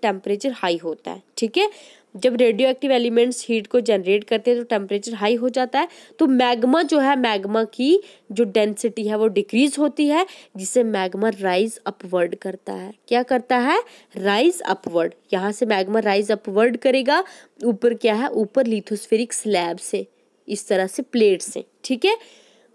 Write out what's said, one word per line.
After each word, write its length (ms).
टेम्परेचर 500
हाई 260
होता 340
है, 100
ठीक 200
है। 120
जब 180
रेडियोएक्टिव 560
एलिमेंट्स 580
हीट 180
को 120
जनरेट 440
करते 280
हैं 80
तो 40
टेम्परेचर 500
हाई 220
हो 140
जाता 300
है, 80
तो 80
मैग्मा 560
जो 160
है, 200
मैग्मा 440
की 380
जो 120
डेंसिटी 640
है 80
वो 120
डिक्रीज 520
होती 280
है, 180
जिससे 260
मैग्मा 460
राइज 560
अपवर्ड 500
करता 380
है। 200
क्या 160
करता 340
है? 240
राइज 440
अपवर्ड। 520
यहाँ 180
से 140
मैग्मा 340
राइज 320
अपवर्ड 460
करेगा। 460
ऊपर 300
क्या 200
है? 160
ऊपर 380
lithospheric 680
स्लैब 440
से, 300
इस 200
तरह 200
से 140
प्लेट 400
से, 220
ठीक 220
है। 120